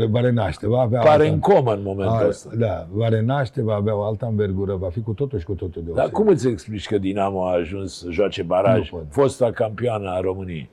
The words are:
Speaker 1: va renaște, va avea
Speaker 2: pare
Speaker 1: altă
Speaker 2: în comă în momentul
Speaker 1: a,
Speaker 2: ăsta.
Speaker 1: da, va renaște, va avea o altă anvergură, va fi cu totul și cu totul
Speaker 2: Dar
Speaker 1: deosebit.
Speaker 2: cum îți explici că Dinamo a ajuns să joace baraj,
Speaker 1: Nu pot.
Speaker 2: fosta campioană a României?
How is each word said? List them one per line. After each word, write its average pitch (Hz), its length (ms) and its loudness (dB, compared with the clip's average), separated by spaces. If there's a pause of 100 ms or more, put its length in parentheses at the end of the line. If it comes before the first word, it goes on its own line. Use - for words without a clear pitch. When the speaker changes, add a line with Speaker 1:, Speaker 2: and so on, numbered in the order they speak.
Speaker 1:
va 113 100 2
renaște, 120 480 0
va 120 120 2
avea 123 200 2
Speaker 2:
pare 151 240 6
Speaker 1:
altă 156 100 4
Speaker 2:
în 151 60 0
comă 151 340 4
în 101 100 -2
momentul 98 400 0
Speaker 1:
a, - 40 4
Speaker 2:
ăsta. - 300 -4
Speaker 1:
da, 90 340 -2
va 110 160 0
renaște, 117 540 0
va 107 120 0
avea 104 220 0
o 101 60 -2
altă 104 240 -4
anvergură, 101 500 -2
va 92 140 -4
fi 98 120 -6
cu 113 100 -6
totul 131 280 -4
și 82 60 -8
cu 104 80 -6
totul 92 320 -8
Speaker 2:
Dar 82 80 -8
Speaker 1:
deosebit. 151 200 0
Speaker 2:
cum 214 140 2
îți 131 200 4
explici 107 400 -4
că 107 100 0
Dinamo 98 480 0
a 90 80 0
ajuns 90 440 -4
să 85 120 -12
joace 92 340 0
baraj, 92 480 2
Speaker 1:
Nu 87 60 -10
pot. 80 120 -10
Speaker 2:
fosta 131 420 2
campioană 107 580 -2
a 90 100 -2
României? 92 540 -6